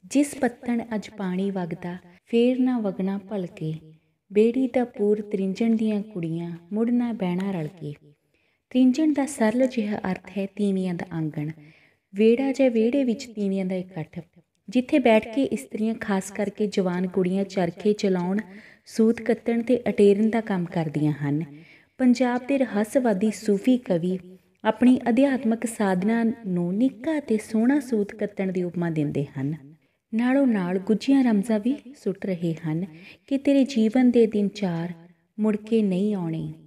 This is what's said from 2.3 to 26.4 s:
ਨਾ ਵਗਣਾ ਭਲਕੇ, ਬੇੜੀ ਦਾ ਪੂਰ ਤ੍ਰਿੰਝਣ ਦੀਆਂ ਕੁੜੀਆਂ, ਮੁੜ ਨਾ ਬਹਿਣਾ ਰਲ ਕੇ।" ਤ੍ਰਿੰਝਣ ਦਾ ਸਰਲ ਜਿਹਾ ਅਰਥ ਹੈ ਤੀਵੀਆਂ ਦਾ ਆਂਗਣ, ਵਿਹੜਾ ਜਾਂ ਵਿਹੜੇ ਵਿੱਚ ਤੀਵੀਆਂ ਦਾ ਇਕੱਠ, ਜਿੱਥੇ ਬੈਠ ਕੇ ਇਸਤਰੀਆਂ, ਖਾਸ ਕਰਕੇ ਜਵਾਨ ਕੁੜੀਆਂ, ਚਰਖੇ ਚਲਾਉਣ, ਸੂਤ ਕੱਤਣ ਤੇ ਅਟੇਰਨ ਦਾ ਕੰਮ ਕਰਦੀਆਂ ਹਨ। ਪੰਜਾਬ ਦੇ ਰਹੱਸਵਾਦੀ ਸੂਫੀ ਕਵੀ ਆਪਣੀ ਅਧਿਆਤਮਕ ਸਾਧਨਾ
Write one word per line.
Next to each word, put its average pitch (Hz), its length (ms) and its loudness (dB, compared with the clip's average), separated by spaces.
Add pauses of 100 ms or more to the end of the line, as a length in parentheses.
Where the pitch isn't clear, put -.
ਨਾ 254 200 2
ਵਗਣਾ 196 380 -2
ਭਲਕੇ, 185 560 -8 (600)
ਬੇੜੀ 233 340 4
ਦਾ 240 180 0
ਪੂਰ 208 360 0
ਤ੍ਰਿੰਝਣ 208 540 0
ਦੀਆਂ 214 260 0
ਕੁੜੀਆਂ, 170 500 -6 (220)
ਮੁੜ 233 160 0
ਨਾ 240 240 0
ਬਹਿਣਾ 185 380 -2
ਰਲ 160 160 -6
ਕੇ।" 151 260 -12 (760)
ਤ੍ਰਿੰਝਣ 262 440 4
ਦਾ 277 120 0
ਸਰਲ 247 420 0
ਜਿਹਾ 208 320 -2 (120)
ਅਰਥ - 260 -8
ਹੈ 196 80 -2 (100)
ਤੀਵੀਆਂ 190 380 -2
ਦਾ 170 200 -6
ਆਂਗਣ, 156 380 -4 (640)
ਵਿਹੜਾ 233 360 4
ਜਾਂ 262 180 4
ਵਿਹੜੇ 233 340 2
ਵਿੱਚ 226 220 -2
ਤੀਵੀਆਂ 196 400 -4
ਦਾ 185 100 -4
ਇਕੱਠ, 180 440 -8 (500)
ਜਿੱਥੇ 254 300 2
ਬੈਠ 233 360 4
ਕੇ 277 80 2
ਇਸਤਰੀਆਂ, 220 520 -4
ਖਾਸ 196 360 -4
ਕਰਕੇ 208 360 -4
ਜਵਾਨ 185 400 -2
ਕੁੜੀਆਂ, 190 360 0
ਚਰਖੇ 190 500 0
ਚਲਾਉਣ, 185 460 0 (460)
ਸੂਤ 226 360 2
ਕੱਤਣ 233 400 -2
ਤੇ 240 280 0
ਅਟੇਰਨ 202 400 4
ਦਾ 226 120 0
ਕੰਮ 196 240 -2
ਕਰਦੀਆਂ 151 460 -2
ਹਨ। 147 320 -2 (540)
ਪੰਜਾਬ 247 500 2
ਦੇ 277 100 2
ਰਹੱਸਵਾਦੀ 220 760 0
ਸੂਫੀ 214 460 2
ਕਵੀ 185 420 -2 (460)
ਆਪਣੀ 240 340 4 (100)
ਅਧਿਆਤਮਕ 240 560 2
ਸਾਧਨਾ 214 580 0 (240)